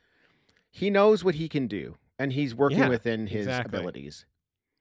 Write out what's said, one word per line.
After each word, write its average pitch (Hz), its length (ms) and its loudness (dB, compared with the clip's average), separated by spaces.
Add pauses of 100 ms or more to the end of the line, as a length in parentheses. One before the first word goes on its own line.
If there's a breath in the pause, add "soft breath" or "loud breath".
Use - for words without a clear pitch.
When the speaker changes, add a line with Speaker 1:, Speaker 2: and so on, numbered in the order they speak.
(680)
Speaker 1:
he 196 220 -4
knows 202 320 6
what 175 140 0
he 160 120 -6
can 135 200 -2
do, 87 280 -8 (220)
and 135 140 -2
he's 131 240 -2
working 139 220 4
Speaker 2:
Yeah, 131 100 4
Speaker 1:
within 113 400 -2
his 104 180 -4
Speaker 2:
exactly. 120 320 -4
Speaker 1:
abilities. 80 480 -10 (540)